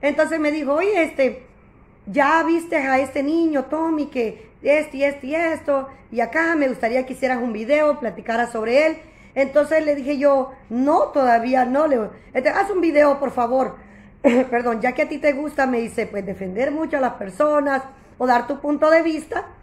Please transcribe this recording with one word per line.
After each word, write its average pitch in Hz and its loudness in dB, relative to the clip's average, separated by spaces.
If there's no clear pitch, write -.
Entonces 302 0
me 302 0
dijo, 294 -2
"Oye, 370 2
este, 269 0
¿ya 285 2
viste 330 -2
a 269 0
este 277 -2
niño, 302 0
Tommy, 311 -2
que 233 -6
esto 294 0
y 269 0
esto 277 -4
y 277 -6
esto? 302 -2
Y 226 -6
acá 320 0
me 285 2
gustaría 247 -2
que 269 -10
hicieras 254 -2
un 240 -4
video, 294 2
platicaras 226 -4
sobre 240 2
él". 320 0
Entonces 285 2
le 294 2
dije 285 -4
yo, 269 2
"No, 277 2
todavía 254 2
no". 269 2
Le, 226 0
este, 262 0
"Haz 392 0
un 370 0
video, 294 4
por 269 -4
favor". 247 0
<clears throat> - -20
Perdón, 240 2
"Ya 247 0
que 302 0
a 294 -4
ti 302 -8
te 302 2
gusta", 277 -2
me 254 0
dice, 226 -4
"pues 196 -8
defender 190 -4
mucho 311 -4
a 269 0
las 247 -2
personas 277 0
o 254 0
dar 240 4
tu 277 -6
punto 294 0
de 320 6
vista 320 -4